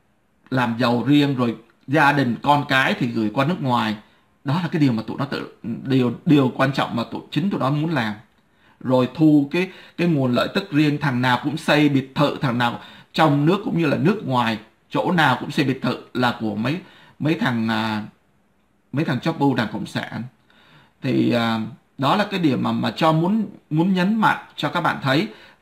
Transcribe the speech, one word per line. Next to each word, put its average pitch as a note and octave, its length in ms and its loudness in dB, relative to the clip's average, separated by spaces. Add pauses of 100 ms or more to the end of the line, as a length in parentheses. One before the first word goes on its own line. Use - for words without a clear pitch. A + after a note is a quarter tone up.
(500)
làm A#2+ 280 0
giàu A#2+ 280 0
riêng, C#3+ 300 4
rồi A#2+ 200 -2 (300)
gia C#3+ 260 4
đình C3+ 300 0
con C#3+ 260 2
cái C3+ 300 2
thì C3+ 80 -2
gửi A2+ 280 -2
qua C3+ 100 0
nước E3+ 180 -2
ngoài. A2+ 340 0 (480)
Đó C#3 180 -2
là D#3+ 100 -4
cái E3 80 0
điều C3+ 120 4
mà A2 140 -2
tụi - 100 -8
nó C#3 80 -4
tự, - 380 -10
điều, B2 500 0 (120)
điều C#3+ 320 4
quan C3+ 160 0
trọng B2 240 -2
mà B2 140 -2
tụi, - 100 -8 (100)
chính E3+ 200 -2
tụi - 100 -4
nó B2+ 100 0
muốn D3+ 240 -2
làm. A2 200 -2 (640)
Rồi B2+ 340 2
thu D3+ 360 4
cái, F3+ 200 -2 (260)
cái E3+ 120 0
nguồn C3+ 240 2
lợi - 220 0
tức G3 160 -4
riêng, D3 300 2
thằng B2+ 220 0
nào B2 220 2
cũng C#3+ 120 -4
xây D3+ 320 4
biệt C3+ 260 0
thự, - 260 0
thằng A#2+ 180 -2
nào A#2+ 220 -2 (360)
trong C#3+ 300 4
nước G3 180 2
cũng - 140 -2
như E3 80 2
là C#3 100 0
nước G3 300 0
ngoài, A#2 320 0 (320)
chỗ D3 220 -2
nào D3 280 4
cũng - 100 -10
xây D3 140 0
biệt C3 180 -2
thự B2 160 -4 (160)
là A#2+ 260 0
của G#2+ 140 -4
mấy, B2 240 -4 (400)
mấy D3 160 0
thằng, A2+ 340 -2
à, A2 340 -2 (920)
mấy D3 120 0
thằng D3+ 160 -4
chóp D#3+ 180 -4
bu C#3 160 2
Đảng A#2 180 -2
Cộng - 140 -8
sản. - 360 -8 (800)
Thì, B2+ 300 0
à, A2+ 280 0 (380)
đó C#3+ 180 2
là G3+ 140 0
cái F#3+ 100 -4
điểm B2+ 220 0
mà, A#2 100 -2
mà A#2 180 -2
cho D#3+ 220 2
muốn, F#3 340 2 (240)
muốn E3+ 240 2
nhấn F#3 220 2
mạnh F#3+ 220 2 (180)
cho D3+ 120 -4
các F3 120 -4
bạn C3 220 -2
thấy C#3+ 260 0 (340)